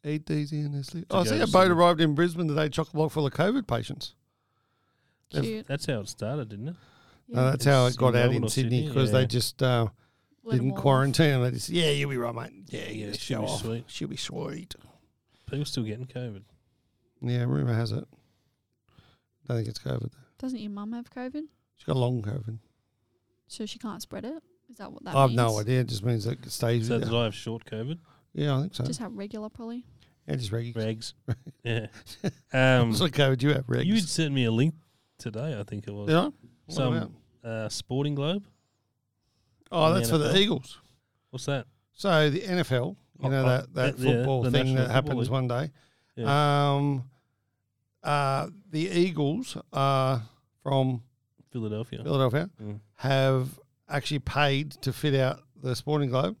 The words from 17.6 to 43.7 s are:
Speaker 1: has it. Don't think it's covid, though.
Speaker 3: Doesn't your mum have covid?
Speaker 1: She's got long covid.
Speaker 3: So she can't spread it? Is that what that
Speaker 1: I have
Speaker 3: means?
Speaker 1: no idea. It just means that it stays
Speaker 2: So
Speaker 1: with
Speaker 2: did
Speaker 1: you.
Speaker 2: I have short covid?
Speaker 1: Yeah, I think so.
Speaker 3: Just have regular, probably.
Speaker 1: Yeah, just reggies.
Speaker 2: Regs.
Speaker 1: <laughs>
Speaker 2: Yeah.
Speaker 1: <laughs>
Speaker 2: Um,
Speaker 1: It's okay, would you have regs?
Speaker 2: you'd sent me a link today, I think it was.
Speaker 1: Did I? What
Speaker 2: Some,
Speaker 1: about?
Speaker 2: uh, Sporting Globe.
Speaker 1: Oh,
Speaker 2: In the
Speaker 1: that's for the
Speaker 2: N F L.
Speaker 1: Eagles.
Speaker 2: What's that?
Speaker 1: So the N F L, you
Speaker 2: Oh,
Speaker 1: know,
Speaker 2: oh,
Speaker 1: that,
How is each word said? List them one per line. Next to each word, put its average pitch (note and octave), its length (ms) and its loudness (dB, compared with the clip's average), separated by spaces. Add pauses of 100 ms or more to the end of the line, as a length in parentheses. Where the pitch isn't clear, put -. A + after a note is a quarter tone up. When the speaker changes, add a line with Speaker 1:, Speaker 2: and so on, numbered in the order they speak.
Speaker 1:
has A2 200 -2
it. - 140 -6 (1400)
Don't A#2+ 100 -2
think A2+ 120 -2
it's - 100 -12
covid, C3 320 -4
though. - 80 -20 (180)
Speaker 3:
Doesn't B3+ 220 -6
your G#3 120 -8
mum G#3 200 -8
have A#3+ 180 -10
covid? C4 360 -10 (320)
Speaker 1:
She's - 80 -20
got D3 120 0
long B2 240 0
covid. G#2+ 380 -8 (880)
Speaker 3:
So - 180 -12
she - 140 -14
can't A3 240 -10
spread - 200 -12
it? D#4 200 -10 (260)
Is A#3+ 80 -20
that - 140 -14
what - 140 -18
that D3+ 100 -6
Speaker 1:
I C#3 60 6
have C3 100 6
Speaker 3:
means? A#2 60 0
Speaker 1:
no A2+ 220 2
idea. B2 220 0
It A#2 60 -2
just G#2+ 160 -6
means A#2 220 0
that - 200 -4
it - 60 -12
stays A#2 360 0
Speaker 2:
So A#2+ 80 0
Speaker 1:
with A2 100 0
Speaker 2:
did A2+ 60 -2
Speaker 1:
you. A#2 60 0
Speaker 2:
I A#2+ 80 2
have G#2 100 -4
short A2+ 300 -10
covid? B2+ 340 -8 (340)
Speaker 1:
Yeah, D3 240 -2
I C#3 40 0
think F3+ 140 -6
so. B2 80 -4
Speaker 3:
Just - 160 -4
have A#3 160 -10
regular, G#3+ 340 -10
probably. A#3+ 360 -12 (420)
Speaker 1:
Yeah, D3 80 -2
just A2+ 160 -4
reggies. A#2 220 -4
Speaker 2:
Regs. A2 400 -4 (140)
Speaker 1:
<laughs> - 360 -8
Speaker 2:
Yeah. A#2 240 -2 (640)
Speaker 1:
<laughs> C3 300 6
Speaker 2:
Um, A#2 100 4
Speaker 1:
It's A2+ 100 0
okay, C#3+ 280 4
would B2+ 140 2
you C#3+ 100 4
have C#3 140 0
regs? B2 180 0
Speaker 2:
you'd G3 220 2
sent D3+ 260 0
me C3 120 2
a A2+ 60 4
link C#3+ 220 4 (440)
today, A#2+ 420 -8
I G2+ 40 -6
think G2+ 240 -8
it G#2+ 60 -10
was. G#2 140 -6
Speaker 1:
Did D#3 80 4
I? F3 80 6
What D4 100 -4 (340)
Speaker 2:
Some, C3+ 280 0
Speaker 1:
about? - 160 -4 (320)
Speaker 2:
uh, A2 260 -6
Sporting C#3+ 460 -4
Globe. E3+ 300 -4 (1300)
Speaker 1:
Oh, D#3+ 160 2
Speaker 2:
In E3 60 4
the - 60 4
Speaker 1:
that's A#2 100 0
for D#3 80 4
the D3 80 2
Speaker 2:
N - 60 2
F F3 60 2
L. G3 40 6
Speaker 1:
Eagles. G3+ 380 -2 (520)
Speaker 2:
What's B2+ 140 -10
that? C3+ 200 -2 (280)
Speaker 1:
So D#3 360 4
the D#3+ 160 0
N F3+ 140 0
F - 120 0
L, C3 260 0 (220)
you C3+ 80 -2
Speaker 2:
Oh, - 20 2
Speaker 1:
know, C3+ 140 2
Speaker 2:
oh, B2+ 40 6
Speaker 1:
that, B2+ 260 2